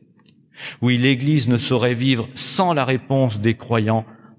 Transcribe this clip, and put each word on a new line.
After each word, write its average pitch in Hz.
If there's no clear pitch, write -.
Oui, 123
l'Église 131
ne 120
saurait 123
vivre 123
sans -
la 139
réponse 131
des 113
croyants 110